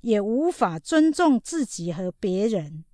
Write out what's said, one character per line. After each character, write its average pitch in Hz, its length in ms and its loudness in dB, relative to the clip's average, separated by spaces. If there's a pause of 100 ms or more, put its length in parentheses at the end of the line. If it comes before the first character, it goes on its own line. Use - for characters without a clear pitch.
也 214 180 2
无 247 300 0
法 180 280 -2
尊 320 320 4
重 294 300 4
自 320 240 -4
己 175 260 -8
和 180 300 -6
别 196 260 0
人。 160 480 -4